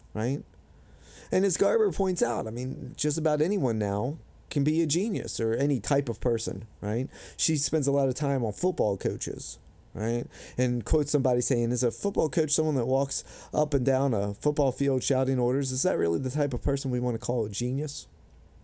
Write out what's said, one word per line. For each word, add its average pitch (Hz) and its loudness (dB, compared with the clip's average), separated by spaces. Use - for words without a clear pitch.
right? 120 -2
And 185 4
as 185 2
Garber 208 4
points 190 0
out, 233 0
I - -6
mean, 127 -8
just 151 0
about 151 2
anyone 156 2
now 107 -2
can 143 0
be 156 2
a 160 0
genius, 175 -2
or 113 0
any 139 2
type 139 0
of 113 -4
person, - -2
right? 110 -2
She - 0
spends 143 0
a 139 2
lot 139 2
of 127 -2
time 139 0
on 107 -2
football 117 0
coaches, - -6
right? 117 -2
And 123 0
quotes 151 2
somebody 127 4
saying, 120 0
"Is 120 0
a 117 2
football 196 0
coach 156 0
someone 156 2
that 127 0
walks 135 0
up 147 0
and 123 2
down 135 2
a 101 0
football 147 0
field 135 0
shouting 131 2
orders? 127 0
Is 131 -2
that 180 2
really 170 0
the 131 -4
type 143 0
of 120 -4
person 139 0
we 123 0
want 120 -2
to 110 -6
call 120 -2
a 104 -6
genius?" 135 -4